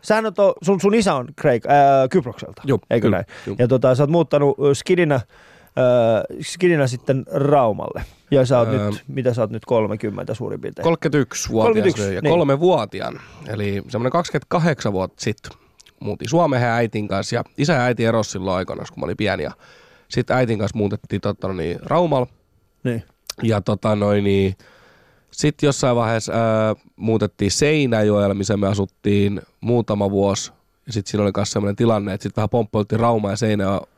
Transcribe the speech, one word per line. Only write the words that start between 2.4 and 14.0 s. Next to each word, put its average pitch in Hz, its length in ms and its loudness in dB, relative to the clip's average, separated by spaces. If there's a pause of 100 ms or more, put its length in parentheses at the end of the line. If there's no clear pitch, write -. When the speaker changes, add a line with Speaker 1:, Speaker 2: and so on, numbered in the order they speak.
Speaker 2:
Juu, 131 140 0 (100)
Speaker 1:
eikö 117 160 2
Speaker 2:
kyllä, 101 120 2
Speaker 1:
näin? - 80 -6 (220)
Speaker 2:
juu. 98 120 -6
Speaker 1:
Ja 123 80 4
tota, 127 280 4
sä 143 80 2
oot 139 60 0
muuttanut, 147 500 2
ö, 139 160 4
skidinä, 175 400 0
ö, 120 60 0 (1200)
skidinä 170 460 0
sitten 127 440 -2
Raumalle. 139 720 0 (280)
Ja 135 140 6
sä 123 140 2
oot 117 100 4
Speaker 2:
Öö. 104 200 0
Speaker 1:
nyt, 104 180 -8
mitä 131 260 -2
sä 120 80 -2
oot 107 100 -2
nyt, 113 140 -10
kolmekymmentä 107 680 -2
suurin 101 280 -8
piirtein? - 220 -10
Speaker 2:
Kolmekymmentäyksi 151 680 -2
vuotias 110 180 2
Speaker 1:
Kolmekymmentäyksi, 113 480 0
Speaker 2:
ja - 60 -4
Speaker 1:
niin. 151 100 0
Speaker 2:
kolmevuotiaan. 139 880 0 (280)
Eli 101 400 -4
semmonen 120 240 -2